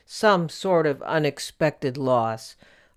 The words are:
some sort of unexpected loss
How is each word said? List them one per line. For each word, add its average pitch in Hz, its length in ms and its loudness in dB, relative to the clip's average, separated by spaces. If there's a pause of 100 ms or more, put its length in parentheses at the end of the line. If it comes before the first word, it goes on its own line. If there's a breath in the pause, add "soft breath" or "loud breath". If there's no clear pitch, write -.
some 190 420 2
sort 170 380 0
of 139 160 0
unexpected 147 960 -2
loss 117 580 0 (420 soft breath)